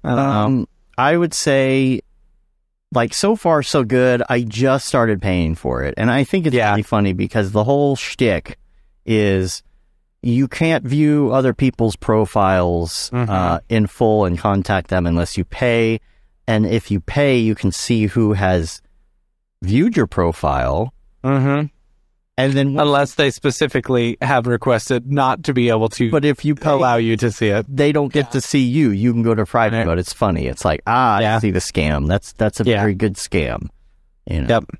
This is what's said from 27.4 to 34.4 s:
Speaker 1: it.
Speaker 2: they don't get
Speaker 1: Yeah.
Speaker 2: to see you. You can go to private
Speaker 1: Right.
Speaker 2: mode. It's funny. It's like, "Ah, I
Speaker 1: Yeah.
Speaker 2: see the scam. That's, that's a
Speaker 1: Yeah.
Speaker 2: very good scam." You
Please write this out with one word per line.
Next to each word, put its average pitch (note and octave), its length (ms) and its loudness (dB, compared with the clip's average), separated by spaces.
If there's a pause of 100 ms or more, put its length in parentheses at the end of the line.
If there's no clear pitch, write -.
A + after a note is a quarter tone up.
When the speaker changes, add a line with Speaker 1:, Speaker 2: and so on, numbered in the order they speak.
Speaker 1:
it. G2+ 200 0
Speaker 2:
they C#3+ 240 0
don't D3 220 -2
get C#3+ 140 0
Speaker 1:
Yeah. - 60 -20
Speaker 2:
to C3+ 80 -2
see - 200 0
you. B2+ 300 2
You G#2 200 0
can A#2 120 0
go A2+ 100 2
to G#2+ 100 0
private A2+ 340 0
Speaker 1:
Right. A2+ 100 0
Speaker 2:
mode. E2+ 100 0
It's F2+ 160 -6
funny. E2 320 -2
It's - 180 -8
like, D#2 220 -2
"Ah, A#2+ 320 2
I G#2+ 40 0
Speaker 1:
Yeah. A2 180 0
Speaker 2:
see G#2+ 100 0
the F#2 80 0
scam. D2+ 500 -2
That's, F#2 260 -2
that's - 260 -2
a A2+ 40 0
Speaker 1:
Yeah. G#2+ 180 2
Speaker 2:
very G#2 120 0
good G2 220 -2
scam." - 540 -4 (600)
You D#2+ 120 -2